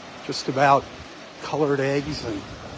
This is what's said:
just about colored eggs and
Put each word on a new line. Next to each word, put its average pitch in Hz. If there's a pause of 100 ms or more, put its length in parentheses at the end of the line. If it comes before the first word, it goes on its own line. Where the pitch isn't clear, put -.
(280)
just -
about 139 (560)
colored 143
eggs 139
and 110 (380)